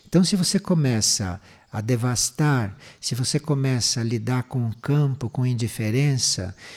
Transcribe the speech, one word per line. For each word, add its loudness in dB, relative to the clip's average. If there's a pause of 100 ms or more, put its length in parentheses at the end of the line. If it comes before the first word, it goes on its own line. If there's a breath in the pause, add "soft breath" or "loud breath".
Então, 6
se 2
você 2
começa 0 (320 loud breath)
a -4
devastar, 0 (240 loud breath)
se -6
você -2
começa 0
a -2
lidar 0
com -2
o -4
campo 0
com -2
indiferença, 0 (220 loud breath)